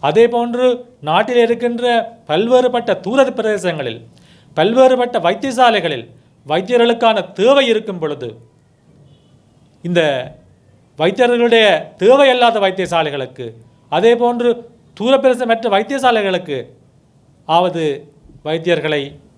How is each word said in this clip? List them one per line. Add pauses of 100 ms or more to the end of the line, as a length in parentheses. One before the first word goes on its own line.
அதேபோன்று (420)
நாட்டில்
இருக்கின்ற (420)
பல்வேறுபட்ட (140)
தூர (140)
பிரதேசங்களில், (600)
பல்வேறுபட்ட
வைத்தியசாலைகளில் (460)
வைத்தியர்களுக்கான (160)
தேவை
இருக்கும்
பொழுது (1600)
இந்த (960)
வைத்தியர்களுடைய (380)
தேவையல்லாத
வைத்தியசாலைகளுக்கு, (500)
அதேபோன்று (480)
தூர (120)
பிரதேசமற்ற
வைத்தியசாலைகளுக்கு (1000)
ஆவது (640)
வைத்தியர்களை (360)